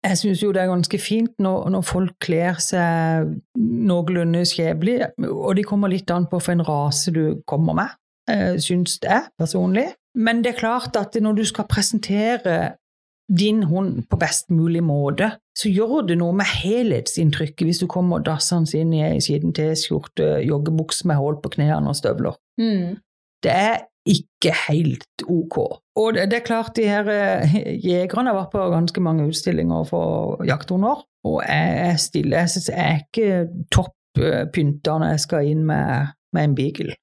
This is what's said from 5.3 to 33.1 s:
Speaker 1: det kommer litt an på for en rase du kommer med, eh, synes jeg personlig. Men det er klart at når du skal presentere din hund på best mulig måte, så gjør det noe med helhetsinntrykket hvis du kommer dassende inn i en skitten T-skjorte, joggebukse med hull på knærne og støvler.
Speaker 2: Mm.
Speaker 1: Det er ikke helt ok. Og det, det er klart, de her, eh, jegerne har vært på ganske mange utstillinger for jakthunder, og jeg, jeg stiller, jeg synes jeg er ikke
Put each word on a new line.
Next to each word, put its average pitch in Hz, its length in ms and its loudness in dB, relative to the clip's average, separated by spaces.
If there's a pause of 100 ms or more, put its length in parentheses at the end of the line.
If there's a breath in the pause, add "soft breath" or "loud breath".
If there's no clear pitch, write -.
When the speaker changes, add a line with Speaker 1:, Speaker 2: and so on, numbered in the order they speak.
Speaker 1:
det 202 100 2
kommer 202 240 0
litt 185 240 -2
an 175 160 0
på 180 80 -2
for 175 160 0
en 170 80 2
rase 147 480 0
du 156 320 0
kommer 156 320 0
med, 190 220 -2 (320)
eh, 190 300 0
synes 180 440 0
jeg 233 220 0 (100)
personlig. 185 540 0 (240)
Men 233 340 0
det 226 80 0
er 240 60 -8
klart 233 360 -2
at 202 220 -2
når 214 220 2
du - 40 2
skal 214 220 -4
presentere 202 1080 0 (540)
din 208 360 4
hund 160 400 0
på - 160 0
best - 320 -2
mulig 165 320 2
måte, 147 460 0 (220)
så - 200 -2
gjør 226 320 2
det 170 140 2
noe 170 180 0
med 196 100 2
helhetsinntrykket 165 1160 0
hvis 170 160 0
du 185 80 -2
kommer 180 320 0
dassende 156 560 0
inn 165 160 2
i 156 80 2
en 156 180 0
skitten 151 380 -2
T-skjorte, 156 840 -2
joggebukse 156 680 -2
med 147 80 2
hull 147 240 -2
på 143 80 -6
knærne 151 400 0
og 143 80 -2
støvler. - 400 -2 (200)
Speaker 2:
Mm. 202 420 -2 (440)
Speaker 1:
Det - 80 2
er 214 300 2 (220)
ikke - 520 0
helt - 680 -2
ok. 165 300 -2 (380)
Og 220 200 2
det, 196 160 2
det 233 80 2
er 233 80 -4
klart, 226 300 -2
de 226 100 2
her, 208 240 2
eh, 190 460 2 (240)
jegerne 180 500 0
har 202 80 0
vært 190 160 -6
på 196 140 0
ganske 170 340 0
mange 160 240 2
utstillinger 165 640 0
for 165 560 -2
jakthunder, 190 560 0 (220)
og 156 180 -2
jeg, 160 340 0
jeg 175 280 0
stiller, - 340 0
jeg 170 160 0
synes - 160 -4
jeg 180 140 -2
er 151 160 2
ikke 180 720 -2